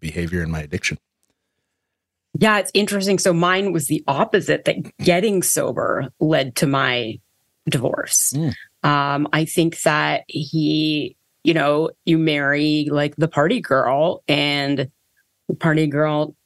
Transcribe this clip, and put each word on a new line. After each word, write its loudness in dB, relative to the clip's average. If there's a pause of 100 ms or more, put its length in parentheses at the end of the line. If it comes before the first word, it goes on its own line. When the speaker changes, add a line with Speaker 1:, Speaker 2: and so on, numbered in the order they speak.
Speaker 1:
behavior -6
and -4
my -4
addiction. -6 (1400)
Speaker 2:
Yeah, 4
it's -4
interesting. 0
So 2
mine 2
was -2
the -2
opposite, 0
that 0 (220)
getting 2
sober -2 (120)
led 0
to 0
my -2 (500)
divorce. -2
Speaker 1:
Mm. -2 (300)
Speaker 2:
Um, 0
I 2
think 0
that 2
he, -2 (260)
you 4
know, 0 (140)
you 4
marry, 0
like, 0
the 0
party 0
girl, 0
and 0 (600)
the -4
party 2
girl, -2